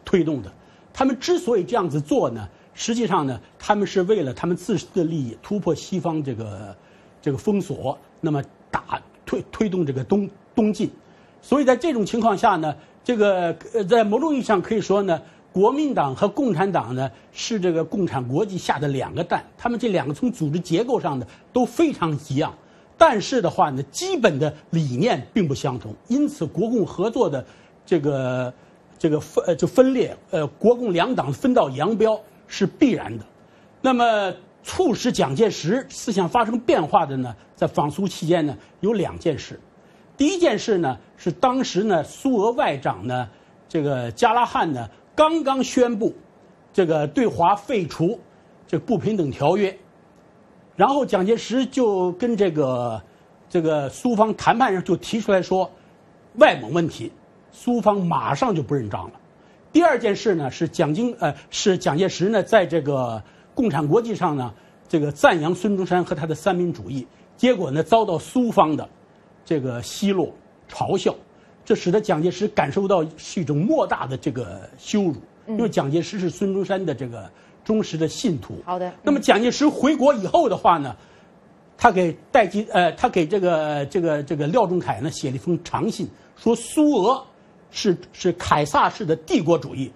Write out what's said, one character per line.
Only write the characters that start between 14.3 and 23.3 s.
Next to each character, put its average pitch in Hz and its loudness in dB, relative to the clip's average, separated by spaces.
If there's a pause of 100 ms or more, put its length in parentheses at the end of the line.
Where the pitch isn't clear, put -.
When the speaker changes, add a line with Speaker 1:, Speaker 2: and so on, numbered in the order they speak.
Speaker 1:
意 277 0
义 - -2
上 202 2
可 226 -4
以 208 0
说 196 2
呢， 170 -2 (320)
国 202 4
民 277 0
党 147 0
和 196 0
共 220 0
产 185 0
党 135 -2
呢， 131 -2 (220)
是 - -6
这 180 0
个 165 0
共 175 -2
产 135 -4
国 147 0
际 196 -6
下 170 -2
的 143 -2
两 131 -4
个 160 -2
蛋， 180 -2 (160)
他 - -2
们 240 -2
这 247 0
两 175 0
个 147 -4
从 247 -2
组 156 -2
织 160 -2
结 170 0
构 240 0
上 156 -4
呢 123 -6 (280)
都 247 2
非 302 2
常 160 -2 (140)
一 135 -4
样， 143 -2 (440)
但 254 6
是 247 -2